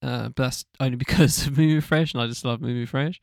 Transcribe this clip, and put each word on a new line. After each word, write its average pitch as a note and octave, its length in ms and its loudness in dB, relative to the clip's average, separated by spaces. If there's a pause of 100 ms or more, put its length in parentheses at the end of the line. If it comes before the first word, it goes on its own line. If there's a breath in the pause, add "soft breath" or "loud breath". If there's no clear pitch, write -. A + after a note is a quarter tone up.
uh, B2 260 -4
but B2+ 160 -2
that's B2+ 200 -4 (140)
only B2+ 180 -2
<laughs> - 0 -
because - 500 2
of C#3+ 80 -4
Mumu D#3 280 4
Fresh, D#3 320 0
and A#2+ 80 -2
I A#2 60 0
just A#2+ 160 -8
love A#2+ 160 -2
Mumu A#2+ 260 -4
Fresh. C#3+ 360 -4